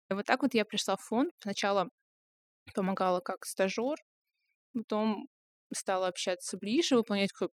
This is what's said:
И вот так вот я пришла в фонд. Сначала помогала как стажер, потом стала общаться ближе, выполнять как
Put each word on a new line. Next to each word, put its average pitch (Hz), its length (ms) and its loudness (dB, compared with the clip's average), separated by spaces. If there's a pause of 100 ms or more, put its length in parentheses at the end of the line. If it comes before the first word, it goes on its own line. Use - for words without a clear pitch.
(120)
И - 20 2
вот 202 120 -2
так 254 180 4
вот 277 100 2
я 214 120 4
пришла 196 300 -2
в - 60 -12
фонд. 269 300 0 (100)
Сначала 196 480 0 (840)
помогала 185 440 2
как - 260 -8
стажер, 226 520 0 (760)
потом 214 540 -2 (460)
стала 185 340 0
общаться 185 500 -4
ближе, 254 380 2
выполнять 202 360 2
как - 260 -2